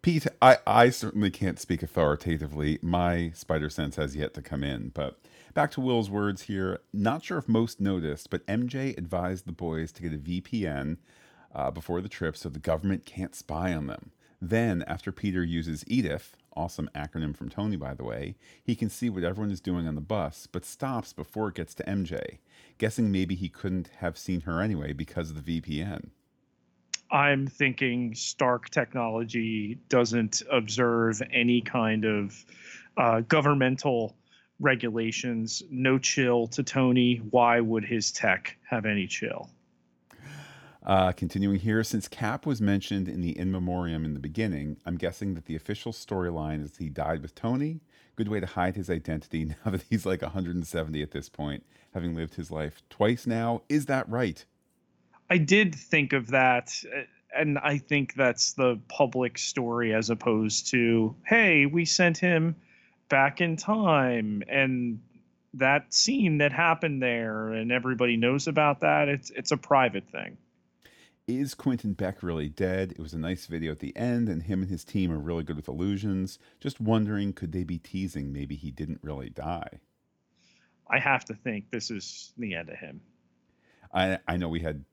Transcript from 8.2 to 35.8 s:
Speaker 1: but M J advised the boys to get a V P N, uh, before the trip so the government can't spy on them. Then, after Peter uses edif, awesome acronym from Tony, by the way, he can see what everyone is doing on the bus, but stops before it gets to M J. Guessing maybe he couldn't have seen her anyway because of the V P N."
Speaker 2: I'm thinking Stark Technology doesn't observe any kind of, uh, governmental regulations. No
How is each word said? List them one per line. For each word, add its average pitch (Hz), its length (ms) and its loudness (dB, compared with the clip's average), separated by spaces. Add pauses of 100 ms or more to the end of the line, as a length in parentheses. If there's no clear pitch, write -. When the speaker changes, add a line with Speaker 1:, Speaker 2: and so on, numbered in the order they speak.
Speaker 1:
but 90 160 -4
M 117 220 -2
J 135 280 -4
advised 90 500 -6
the 90 80 -10
boys 80 400 -6
to - 80 -18
get 85 100 -6
a 78 60 -6
V 87 240 -6
P 104 260 -4
N, 73 300 -4 (580)
uh, 67 160 -2
before 85 300 -4
the 101 80 -10
trip 80 260 -4
so - 140 -10
the 71 100 -10
government 85 460 0
can't - 280 -8
spy 85 400 -4
on 73 140 -4
them. - 240 -12 (300)
Then, 104 460 0
after 92 260 -6
Peter 92 280 0
uses 82 440 -2
edif, 95 460 -2 (220)
awesome 82 400 -6
acronym 76 400 -6
from 60 140 -10
Tony, 104 300 -4
by 67 160 -8
the 64 100 -12
way, 62 320 -6 (260)
he 117 140 -2
can 110 140 -2
see 120 200 -4
what 92 140 -4
everyone 101 280 -2
is 92 100 -4
doing 87 260 -2
on 76 80 -2
the 76 60 -6
bus, 85 500 -4
but 90 140 -8
stops 131 480 -6
before 107 340 -6
it 95 80 -6
gets 82 200 -8
to - 140 -8
M 98 140 -2
J. - 380 -8 (360)
Guessing 110 320 2
maybe 95 260 2
he 90 120 -4
couldn't 92 420 -4 (100)
have 85 180 -4
seen 90 240 -2
her 82 180 -2
anyway 85 320 -2
because 80 380 -6
of 76 80 -10
the 76 40 -10
V 80 200 -4
P 76 200 -4
N." 98 300 -8 (1040)
Speaker 2:
I'm 139 340 4
thinking 123 680 0
Stark - 540 0
Technology 113 1080 -2 (100)
doesn't 117 540 2 (100)
observe 113 680 2 (100)
any 120 300 4
kind 110 420 0
of, 104 400 -2 (540)
uh, 117 240 4
governmental 131 960 2 (420)
regulations. 113 1120 0
No 131 300 4